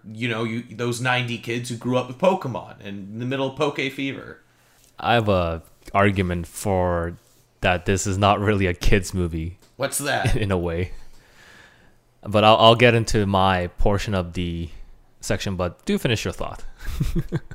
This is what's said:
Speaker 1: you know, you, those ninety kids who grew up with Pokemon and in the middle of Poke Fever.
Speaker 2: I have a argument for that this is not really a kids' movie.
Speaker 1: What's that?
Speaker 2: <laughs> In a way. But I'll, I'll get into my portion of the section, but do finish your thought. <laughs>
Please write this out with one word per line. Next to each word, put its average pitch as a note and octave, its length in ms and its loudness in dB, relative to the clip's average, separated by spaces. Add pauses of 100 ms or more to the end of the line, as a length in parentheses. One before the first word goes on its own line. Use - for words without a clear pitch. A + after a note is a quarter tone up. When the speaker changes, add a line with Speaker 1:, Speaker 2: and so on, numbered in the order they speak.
Speaker 1:
you A2 200 -6
know, A2+ 160 -2
you, A#2 260 -4
those A2+ 300 -4
ninety B2 380 0
kids A#2+ 300 -6
who A#2+ 80 -6
grew B2 220 -2
up B2 80 -2
with B2+ 120 -14
Pokemon C3+ 600 -2
and G2+ 360 -12
in A2 40 -10
the B2 80 -6
middle C3+ 220 -2
of C3 80 -10
Poke D3 220 -2
Fever. C3+ 640 -8 (600)
Speaker 2:
I A2 140 2
have A2+ 140 2
a E2+ 340 0 (300)
argument F#2+ 540 2
for F2 680 -2 (440)
that F2+ 260 0
this G2 200 0
is F#2+ 120 -2
not G2+ 200 4
really G2 280 2
a F2+ 80 0
kids' - 400 4
movie. E2 440 -4 (160)
Speaker 1:
What's C3+ 240 -6
that? A#2+ 380 0
Speaker 2:
<laughs> G#2+ 80 0
In G2 80 0
a F#2 60 2
way. E2+ 340 -2 (1300)
But G#2 160 2
I'll, G#2+ 140 8
I'll A2+ 180 8
get A#2 200 6
into A2 320 2
my F#2+ 400 2 (100)
portion G#2 380 2
of F2 180 -2
the E2+ 380 -4 (500)
section, G2 360 -4
but F2+ 280 -4
do G3+ 140 0
finish A#2 260 -2
your F2 80 -4
thought. - 360 -10
<laughs> - 760 -4 (120)